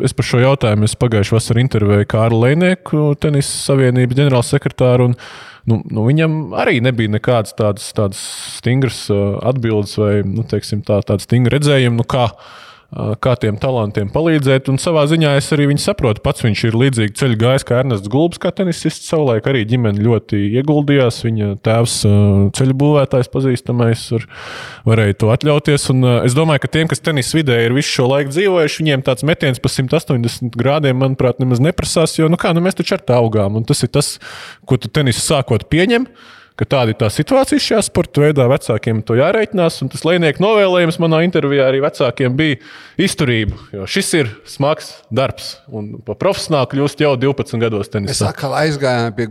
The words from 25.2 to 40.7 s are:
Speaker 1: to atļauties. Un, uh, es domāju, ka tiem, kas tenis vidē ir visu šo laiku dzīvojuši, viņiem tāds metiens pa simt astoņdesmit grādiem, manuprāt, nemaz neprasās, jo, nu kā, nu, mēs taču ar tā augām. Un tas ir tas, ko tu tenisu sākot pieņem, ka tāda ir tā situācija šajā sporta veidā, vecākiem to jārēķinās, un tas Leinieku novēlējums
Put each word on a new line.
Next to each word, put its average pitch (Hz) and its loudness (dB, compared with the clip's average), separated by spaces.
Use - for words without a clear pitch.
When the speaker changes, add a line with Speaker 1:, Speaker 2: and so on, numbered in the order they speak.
Speaker 1:
to 107 4
atļauties. 147 0
Un, 127 2
uh, 120 2
es 127 2
domāju, 156 2
ka 131 -6
tiem, 160 0
kas - -6
tenis 151 -2
vidē 147 2
ir 117 2
visu - -2
šo 127 2
laiku 139 0
dzīvojuši, 175 0
viņiem 139 0
tāds 131 -2
metiens 143 0
pa 127 2
simt 135 -2
astoņdesmit 120 -2
grādiem, 135 0
manuprāt, 135 0
nemaz 127 2
neprasās, 165 0
jo, 156 2
nu 175 2
kā, 185 0
nu, 170 2
mēs 185 -2
taču 185 -2
ar - -6
tā 123 2
augām. 107 0
Un 113 -4
tas - 0
ir 127 -2
tas, - -2
ko 131 2
tu - -8
tenisu 139 0
sākot 131 0
pieņem, 233 2
ka - -4
tāda 120 2
ir - -2
tā 107 0
situācija 269 0
šajā - 0
sporta - 0
veidā, 147 4
vecākiem 117 0
to 113 0
jārēķinās, 190 0
un 135 -4
tas - -12
Leinieku 165 2
novēlējums 180 2